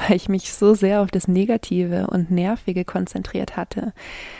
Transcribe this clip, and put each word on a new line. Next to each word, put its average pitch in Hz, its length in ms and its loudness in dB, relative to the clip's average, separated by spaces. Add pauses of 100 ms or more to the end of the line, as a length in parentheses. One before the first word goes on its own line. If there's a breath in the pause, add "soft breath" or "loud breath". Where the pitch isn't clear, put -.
<laughs> - 60 -4
weil 185 80 6
ich - 120 -2
mich 190 240 -2
so 208 220 6
sehr 202 280 2
auf 190 80 0
das 185 180 0
Negative 180 800 0
und 175 220 0
Nervige 180 540 0
konzentriert - 720 -6
hatte, - 360 -6 (480 loud breath)